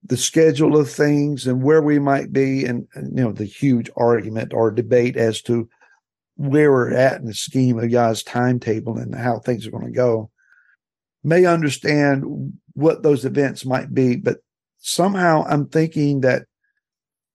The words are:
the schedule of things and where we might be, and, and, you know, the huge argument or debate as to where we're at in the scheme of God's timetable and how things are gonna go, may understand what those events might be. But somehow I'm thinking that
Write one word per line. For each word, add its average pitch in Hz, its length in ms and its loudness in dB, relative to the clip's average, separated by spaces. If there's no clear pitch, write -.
the 127 100 -2
schedule 151 600 2
of 139 120 2
things 147 580 0
and 127 160 -2
where 156 180 4
we 147 160 2
might 139 340 0
be, 135 340 0
and, 120 280 -6
and, 143 240 -10
you 131 60 0
know, 110 100 0
the 104 120 -8
huge 120 520 0
argument 113 560 0
or 113 180 2
debate 120 460 0
as 113 240 0
to 117 260 -2
where 147 360 2
we're 120 220 2
at 127 260 2
in 135 60 -12
the 107 80 -10
scheme 127 440 0
of 117 140 -2
God's 117 320 2
timetable 120 760 -2
and 123 160 -10
how 120 260 -4
things 117 280 -6
are 101 40 -14
gonna 113 200 -10
go, 113 400 0
may 170 220 4
understand 143 1080 0
what 156 300 0
those 143 200 2
events 131 420 -2
might 131 280 -4
be. 127 220 2
But - 220 -4
somehow 180 680 0
I'm 147 200 0
thinking 151 540 0
that 127 220 0